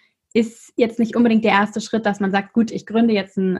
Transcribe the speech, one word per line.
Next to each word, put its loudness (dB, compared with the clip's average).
ist -4
jetzt -2
nicht -2
unbedingt 2
der 2
erste 0
Schritt, -4
dass -2
man -2
sagt, -4
gut, 0
ich -10
gründe 2
jetzt -4
ein, 0